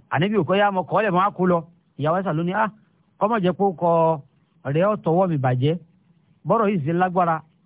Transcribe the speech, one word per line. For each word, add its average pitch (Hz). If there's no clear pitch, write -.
Ànábì 190
ò 170
kọ́ 180
yá 202
mọ 185
kọ́ 175
lẹ̀ 214
mọ́ 180
á 202
kó 175
lọ. 175
Ìyàwó 156
Aisha 190
ló 160
ní, 175
"Ah, 220
kọ́ 196
mọ̀ 226
jẹ́ 180
pé 190
ó 196
kọ 170
rẹ̀ 151
ọ́ 208
tọwọ́ 180
mi 160
bàjẹ́. 131
Bọ́rọ̀ 208
yìí 202
ṣe 147
lágbára, 175